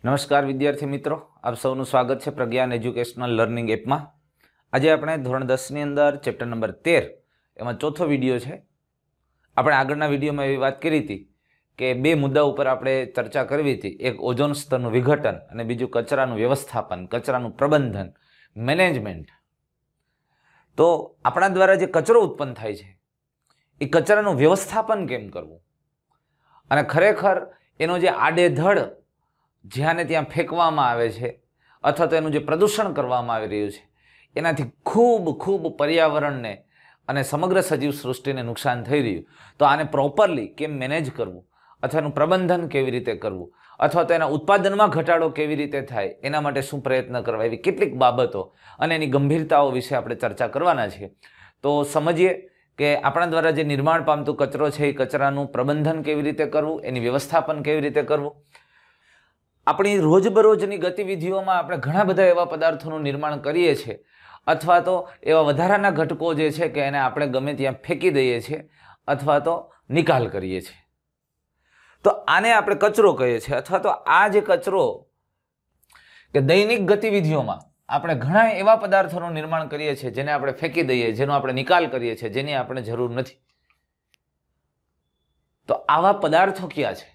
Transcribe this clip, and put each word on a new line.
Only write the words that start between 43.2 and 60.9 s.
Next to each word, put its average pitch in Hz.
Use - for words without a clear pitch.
અથવા 160
તો 170
એના 160
ઉત્પાદનમાં 196
ઘટાડો 165
કેવી 151
રીતે 147
થાય, 107
એના 147
માટે 139
શું 139
પ્રયત્ન 127
કરવા, 113
એવી 117
કેટલીક 190
બાબતો 123
અને 160
એની 156
ગંભીરતાઓ 143
વિશે 127
આપણે 117
ચર્ચા 117
કરવાના 139
છીએ. 95
તો 143
સમજીએ 160
કે 147
આપણા 165
દ્વારા 160
જે 156
નિર્માણ 147
પામતું 147
કચરો 143
છે, 147
એ 143
કચરાનું 139
પ્રબંધન 151
કેવી 147
રીતે 147
કરવું, 151
એની 127
વ્યવસ્થાપન 143
કેવી 151
રીતે 143
કરવું. 147
આપણી 196
રોજબરોજની 196
ગતિવિધિઓમાં 185